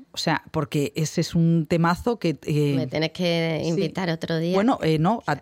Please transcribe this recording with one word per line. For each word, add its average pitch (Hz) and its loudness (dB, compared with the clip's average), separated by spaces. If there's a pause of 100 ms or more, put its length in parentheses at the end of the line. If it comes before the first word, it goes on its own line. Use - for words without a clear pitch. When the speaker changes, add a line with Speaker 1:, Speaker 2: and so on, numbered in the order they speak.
(120)
Speaker 1:
o - -14
sea, - -2
porque 147 -2
ese 156 -2
es - -4
un 165 4
temazo 175 0
que, 160 -2
eh, 147 0
Speaker 2:
Me 127 -2
tienes 156 -2
que 165 -2
Speaker 1:
sí. 160 -2
Speaker 2:
invitar 170 -2
otro 165 -4
día. 170 0
Speaker 1:
Bueno, 220 2
eh, 160 2
no, 190 0
a, 151 -2